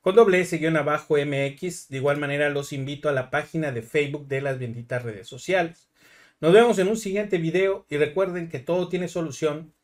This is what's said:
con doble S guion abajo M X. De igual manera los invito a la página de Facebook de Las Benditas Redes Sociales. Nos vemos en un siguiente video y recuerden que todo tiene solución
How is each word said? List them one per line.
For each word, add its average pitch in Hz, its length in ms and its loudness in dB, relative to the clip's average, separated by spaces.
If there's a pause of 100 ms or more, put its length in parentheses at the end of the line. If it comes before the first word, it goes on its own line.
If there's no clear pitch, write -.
con 185 140 0
doble 202 260 8
S 170 160 -2
guion 160 200 2
abajo 147 420 0
M 143 280 0
X. 175 420 -8
De 135 100 -8
igual 143 200 0
manera 143 320 0
los 143 220 -6
invito 143 360 -6
a 147 40 0
la 131 180 -2
página 151 420 -4
de 117 100 -6
Facebook 143 460 -2
de 135 120 -2
Las 135 180 -4
Benditas 120 440 -8
Redes 110 240 -10
Sociales. 170 640 -4 (520)
Nos 160 120 4
vemos 220 260 8
en 185 100 2
un 220 80 0
siguiente 208 420 -2
video 185 520 0
y 147 60 -4
recuerden 175 520 0
que 135 120 -10
todo 175 280 -2
tiene 175 200 -4
solución 156 760 -4